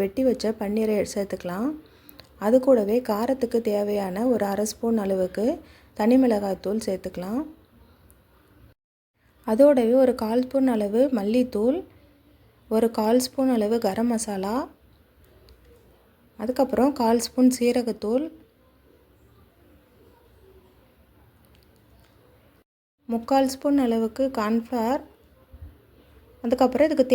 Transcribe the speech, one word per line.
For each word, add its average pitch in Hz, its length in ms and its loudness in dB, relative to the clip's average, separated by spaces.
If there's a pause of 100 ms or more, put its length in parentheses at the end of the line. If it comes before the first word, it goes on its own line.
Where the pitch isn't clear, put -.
வெட்டி 196 260 -4
வச்ச 220 320 -2
பன்னீரை 208 400 -2 (140)
சேர்த்துக்கலாம். 196 520 -6 (760)
அது 226 200 4
கூடவே 226 320 2 (120)
காரத்துக்கு 240 500 -2 (100)
தேவையான 202 640 -2
ஒரு 208 180 0
அரை 202 200 -2
ஸ்பூன் 233 320 -2
அளவுக்கு 190 420 -2 (540)
தனி 226 240 4
மிளகாய்த்தூள் 202 640 -2
சேர்த்துக்கலாம். 190 560 -6 (2000)
அதோடவே 247 480 6
ஒரு 247 120 4 (100)
கால் 226 240 0
ஸ்பூன் 269 280 0
அளவு 208 280 0 (160)
மல்லித்தூள், 240 600 0 (960)
ஒரு 226 140 2 (100)
கால் 226 280 2
ஸ்பூன் 262 300 -2
அளவு 220 300 0
கரம் 226 280 -2
மசாலா, 202 420 -4 (1900)
அதுக்கப்புறம் 262 580 0
கால் 233 280 2
ஸ்பூன் 254 300 4
சீரகத்தூள், 240 680 -2 (4000)
முக்கால் 262 420 0
ஸ்பூன் 285 320 0
அளவுக்கு 226 380 -2 (160)
கார்ன்ஃப்ளவர், 233 600 -2 (1400)
அதுக்கப்புறம் 254 460 2
இதுக்கு 262 240 2